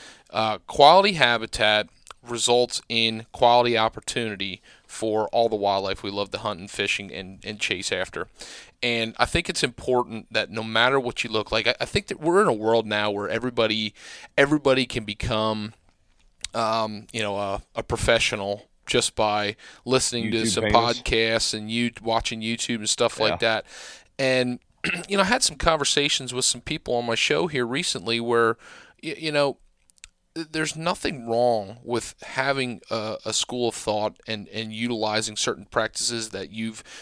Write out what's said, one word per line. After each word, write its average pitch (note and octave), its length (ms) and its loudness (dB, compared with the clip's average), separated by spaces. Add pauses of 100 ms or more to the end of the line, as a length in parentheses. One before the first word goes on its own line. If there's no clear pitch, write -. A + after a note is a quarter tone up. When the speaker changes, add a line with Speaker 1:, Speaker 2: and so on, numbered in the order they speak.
(300)
Speaker 1:
uh, G#2+ 280 -2 (100)
quality F#3 460 8
habitat A2+ 760 2 (340)
results A#2+ 680 0
in A2+ 440 0
quality A#2+ 440 6
opportunity G#2+ 880 -4 (240)
for G#2+ 420 -2
all A#2 200 4
the G#2+ 80 0
wildlife G2 480 0
we G2+ 60 -6
love G2+ 200 -4
to F#2+ 80 -6
hunt G#2 220 -6
and G2+ 100 -14
fish G2+ 300 -2
and, F#2+ 100 -12
and, F#2 340 -14
and G#2 140 -10
chase - 320 -4
after. F#2 380 -4 (520)
And A2+ 380 -2
I A2+ 60 2
think - 240 0
it's - 160 -2
important B2 680 0
that G#2+ 180 -2
no A2+ 120 -4
matter A#2 380 4
what A#2+ 240 -4
you A#2 60 -8
look G#2+ 200 -2
like, A2 160 0
I, A#2+ 140 4
I - 60 -2
think G3+ 200 -2
that F#3+ 140 -8
we're E3+ 200 2
in G#3+ 60 4
a C3+ 60 4
world A2 340 2
now G#2+ 240 0
where G2+ 180 -4
everybody, A2 680 0 (440)
everybody C#3 480 4
can A#2+ 180 -6
become, A2 680 -4 (840)
um, A2 580 -4
you A2+ 100 -4
know, G2+ 140 -4
a, G2+ 260 -4 (120)
a A#2 80 -6
professional G#2+ 840 0 (180)
just - 280 0
by G#2 400 0 (300)
listening A#2+ 480 0
to A2+ 100 0
Speaker 2:
YouTube A2+ 60 0
Speaker 1:
some A2 160 0
Speaker 2:
famous. A#2 360 4
Speaker 1:
podcasts A2+ 540 0
and G#2+ 160 -8
you A#2 220 0 (100)
watching A2+ 380 -2
YouTube A#2 360 -2
and G#2+ 120 -4
stuff - 320 0
like A2 200 2
Speaker 2:
Yeah. A2 220 0
Speaker 1:
that. - 40 -20 (520)
And, B2+ 400 0 (260)
<clears throat> F3+ 240 -6
you G3+ 80 -2
know, G3 60 4
I F#3 40 0
had B3 180 2
some D3+ 120 -2
conversations C#3+ 800 0
with B2+ 100 -2
some B2 160 0
people D3 340 -6
on A#2+ 120 -2
my A#2 80 0
show D#3 320 2
here C#3+ 180 -2
recently A#2 540 -2
where, A#2 380 2 (440)
y-, D3+ 160 -8
you D#3 140 -6
know, C#3+ 280 0 (760)
th-, D#3+ 160 -8
there's D#3 240 -2
nothing D#3+ 540 -4
wrong A2+ 560 0
with A#2 380 -4
having C3 580 -2 (100)
a, A2 340 -4
a A2 80 -6
school B2 360 -2
of - 80 -4
thought G#2+ 400 -2 (100)
and, G#2+ 220 -8
and A2 240 -8
utilizing A2 640 -2
certain G2+ 300 -4
practices A2+ 640 -4
that F#2+ 200 -8
you've, A2 320 -8 (200)